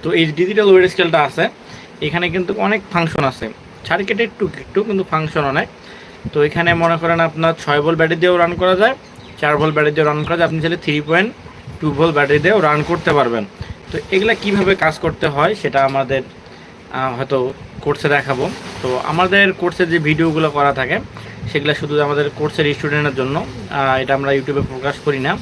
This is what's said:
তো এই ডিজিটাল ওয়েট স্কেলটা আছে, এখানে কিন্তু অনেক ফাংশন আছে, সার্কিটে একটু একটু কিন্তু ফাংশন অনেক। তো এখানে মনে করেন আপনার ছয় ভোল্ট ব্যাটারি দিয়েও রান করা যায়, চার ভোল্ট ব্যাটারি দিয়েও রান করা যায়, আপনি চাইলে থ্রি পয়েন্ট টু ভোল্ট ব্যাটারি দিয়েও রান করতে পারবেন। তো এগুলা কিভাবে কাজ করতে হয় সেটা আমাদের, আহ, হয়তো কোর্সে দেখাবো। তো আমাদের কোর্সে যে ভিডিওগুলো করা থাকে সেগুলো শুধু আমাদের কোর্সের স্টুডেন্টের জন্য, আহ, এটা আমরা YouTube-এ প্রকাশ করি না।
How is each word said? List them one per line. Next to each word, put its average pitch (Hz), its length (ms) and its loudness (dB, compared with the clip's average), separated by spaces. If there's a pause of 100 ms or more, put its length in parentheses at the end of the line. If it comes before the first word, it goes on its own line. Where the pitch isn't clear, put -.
তো 160 80 -2
এই 165 140 4
ডিজিটাল 185 440 2
ওয়েট 185 220 8
স্কেলটা 170 300 2
আছে, 156 280 0 (520)
এখানে 170 280 -2
কিন্তু 180 280 -4
অনেক 202 240 0 (100)
ফাংশন 165 320 0
আছে, 131 220 -2 (420)
সার্কিটে 196 360 0
একটু 208 220 -4 (140)
একটু - 240 -4
কিন্তু 196 280 -2
ফাংশন 156 340 -2
অনেক। 147 220 -2 (680)
তো 147 100 2
এখানে 170 300 2
মনে 165 240 2
করেন 165 220 0
আপনার 165 340 2 (120)
ছয় 147 160 2
ভোল্ট 160 160 2
ব্যাটারি 165 220 2
দিয়েও 180 180 4
রান 170 180 2
করা 185 200 2
যায়, 220 200 4 (460)
চার 151 160 2
ভোল্ট 156 160 2
ব্যাটারি 151 220 2
দিয়েও 156 120 4
রান 151 160 0
করা 170 140 -2
যায়, 170 100 2
আপনি 160 140 -2
চাইলে 165 160 -2
থ্রি 151 240 -2
পয়েন্ট 175 320 0 (460)
টু 156 120 -2
ভোল্ট 156 220 2
ব্যাটারি 143 260 4
দিয়েও 190 220 4
রান 151 220 2
করতে 165 300 -2
পারবেন। 120 300 2 (480)
তো 160 60 -6 (140)
এগুলা 202 220 2
কিভাবে 196 420 0
কাজ 160 240 0
করতে - 280 -4
হয় 151 280 0
সেটা 139 300 -2
আমাদের, 135 360 0 (720)
আহ, 131 240 -4
হয়তো 135 360 -2 (280)
কোর্সে 147 280 -2
দেখাবো। 139 400 0 (320)
তো 127 220 -2
আমাদের 185 500 2
কোর্সে 175 320 0
যে 165 140 0
ভিডিওগুলো 156 520 2
করা 143 220 2
থাকে 135 260 -2 (520)
সেগুলো 147 220 0
শুধু 147 260 -2
আমাদের 147 360 0
কোর্সের 151 380 0
স্টুডেন্টের 147 420 -2
জন্য, 131 240 -2
আহ, 135 640 -2
এটা 135 140 0
আমরা 139 160 0
YouTube-এ 139 380 0
প্রকাশ 131 260 -4 (100)
করি 143 140 0
না। 147 220 -2